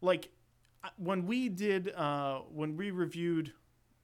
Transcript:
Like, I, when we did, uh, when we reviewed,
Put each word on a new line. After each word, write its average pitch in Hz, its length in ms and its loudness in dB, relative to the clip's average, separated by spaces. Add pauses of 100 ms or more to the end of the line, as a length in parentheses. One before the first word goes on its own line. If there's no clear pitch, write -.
Like, 180 300 4 (500)
I, 190 160 -8
when 185 260 0
we 247 240 0
did, 196 460 0
uh, 143 460 0
when 151 360 -4
we 202 140 -2
reviewed, 170 640 0 (500)